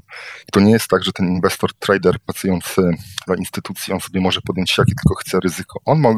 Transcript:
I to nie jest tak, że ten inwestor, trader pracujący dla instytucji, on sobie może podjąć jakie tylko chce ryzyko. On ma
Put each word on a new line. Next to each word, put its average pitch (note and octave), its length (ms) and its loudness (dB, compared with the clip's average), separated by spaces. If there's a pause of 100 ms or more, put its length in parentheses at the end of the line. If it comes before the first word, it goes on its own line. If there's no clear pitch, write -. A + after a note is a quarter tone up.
(480)
I - 40 -18
to - 80 4
nie G2+ 120 8
jest A2+ 160 2
tak, F#2 160 2
że F#2 80 -4
ten F#2+ 160 -2
inwestor, F#2 420 0 (100)
trader F#2 460 2
pracujący F#2 560 -2 (460)
dla F#2 80 0
instytucji, - 580 -8
on F#2 60 -2
sobie F#2 220 -4
może F2+ 200 0
podjąć F2+ 360 -2
jakie - 160 2 (100)
tylko F#2+ 120 4
chce - 240 -4
ryzyko. F2+ 460 -6
On D3 140 4
ma C3 180 4